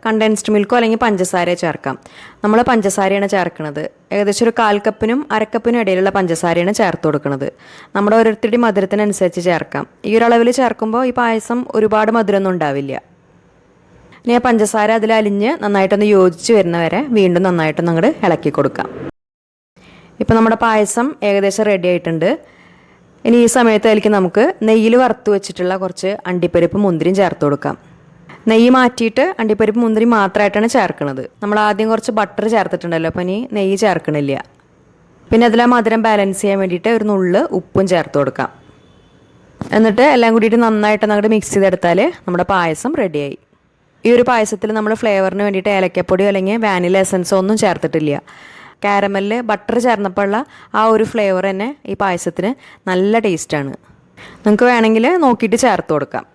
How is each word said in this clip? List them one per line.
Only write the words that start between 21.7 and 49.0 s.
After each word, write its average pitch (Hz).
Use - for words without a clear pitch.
ആയിട്ടുണ്ട്. 170
ഇനി 233
ഈ -
സമയത്ത് 226
അതിലേക്ക് 214
നമുക്ക് 190
നെയ്യിൽ 220
വറുത്ത് 254
വെച്ചിട്ടുള്ള 185
കുറച്ച് 185
അണ്ടിപ്പരിപ്പ് 175
മുന്തിരിയും 175
ചേർത്ത് 175
കൊടുക്കാം. 143
നെയ്യ് 233
മാറ്റിയിട്ട് 247
അണ്ടിപ്പരിപ്പ് 214
മുന്തിരി 220
മാത്രമായിട്ടാണ് 202
ചേർക്കുന്നത്. 143
നമ്മൾ 208
ആദ്യം 208
കുറച്ച് 226
ബട്ടർ 202
ചേർത്തിട്ടുണ്ടല്ലോ, 170
അപ്പോൾ 180
ഇനി 190
നെയ്യ് 196
ചേർക്കണില്ല. 151
പിന്നെ 226
അതിൽ 233
ആ -
മധുരം 226
ബാലൻസ് 196
ചെയ്യാൻ 196
വേണ്ടിയിട്ട് 180
ഒരു 214
നുള്ള് 190
ഉപ്പും -
ചേർത്ത് 165
കൊടുക്കാം. 135
എന്നിട്ട് 220
എല്ലാം 233
കൂടിയിട്ട് 226
നന്നായിട്ട് 214
അങ്ങോട്ട് 208
മിക്സ് -
ചെയ്തെടുത്താൽ 185
നമ്മുടെ 180
പായസം 180
റെഡിയായി. 147
ഈ 226
ഒരു 240
പായസത്തിൽ 214
നമ്മൾ 214
ഫ്ലേവറിന് 196
വേണ്ടിയിട്ട് 196
ഏലക്കപ്പൊടിയോ 185
അല്ലെങ്കിൽ 196
വാനില 180
എസൻസോ 185
ഒന്നും 208
ചേർത്തിട്ടില്ല. 156
കാരമലിൽ 202